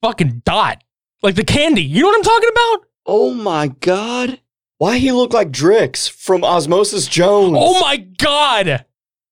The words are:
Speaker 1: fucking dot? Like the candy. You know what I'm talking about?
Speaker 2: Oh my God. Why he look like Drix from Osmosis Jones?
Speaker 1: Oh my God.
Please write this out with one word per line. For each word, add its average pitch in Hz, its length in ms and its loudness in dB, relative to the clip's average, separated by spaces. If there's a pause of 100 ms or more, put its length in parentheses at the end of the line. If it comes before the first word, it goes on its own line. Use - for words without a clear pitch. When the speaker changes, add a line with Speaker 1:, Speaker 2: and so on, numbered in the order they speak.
Speaker 1:
fucking 151 440 -4
dot? 170 380 -2 (380)
Like 196 140 0
the 180 80 0
candy. 285 400 0
You 151 180 0
know 349 60 4
what 427 100 4
I'm 403 60 0
talking 453 260 2
about? 466 380 0 (180)
Speaker 2:
Oh 247 280 0
my 180 340 -4 (140)
God. 240 580 -4 (380)
Why 208 200 0
he 262 140 0
look 247 220 0
like 202 180 0
Drix 151 580 0
from - 340 -2
Osmosis 175 640 0
Jones? 330 520 2
Speaker 1:
Oh 370 220 4
my 285 160 -2
God. 233 880 -2 (460)